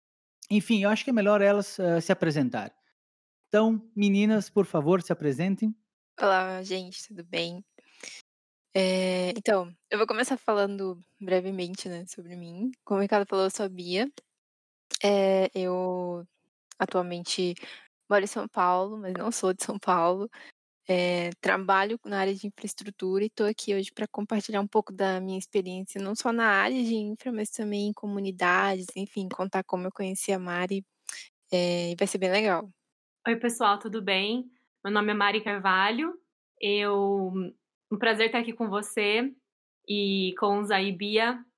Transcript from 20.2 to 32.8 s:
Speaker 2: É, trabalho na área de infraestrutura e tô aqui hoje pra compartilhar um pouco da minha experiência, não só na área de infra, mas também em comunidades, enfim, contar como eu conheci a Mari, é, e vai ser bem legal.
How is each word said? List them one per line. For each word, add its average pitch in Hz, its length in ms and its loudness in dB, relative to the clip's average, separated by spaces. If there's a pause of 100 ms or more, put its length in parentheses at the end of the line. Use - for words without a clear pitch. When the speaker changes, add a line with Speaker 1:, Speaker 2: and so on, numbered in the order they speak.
Speaker 2:
É, 180 440 0 (100)
trabalho 190 640 0
na 202 140 -4
área 196 160 0
de 196 100 -10
infraestrutura 196 800 -4
e 220 40 0
tô - 140 -2
aqui 208 300 -2
hoje 196 180 -2
pra - 160 -6
compartilhar 208 540 -4
um 208 60 -2
pouco 208 260 0
da 190 260 0
minha 190 200 -4
experiência, 190 600 -4
não 196 160 -4
só 240 160 -2
na 233 140 2
área 220 380 2
de 226 100 0
infra, 214 380 -4
mas 214 180 -4
também 208 380 -4
em 214 60 -2
comunidades, 190 920 0 (100)
enfim, 196 320 -6
contar 190 360 -2
como 185 240 -4
eu 190 40 -8
conheci 190 400 -4
a 190 60 0
Mari, 185 480 -4 (640)
é, 175 400 0
e 175 40 -6
vai 196 120 0
ser 196 120 -2
bem 185 100 0
legal. 196 400 2 (580)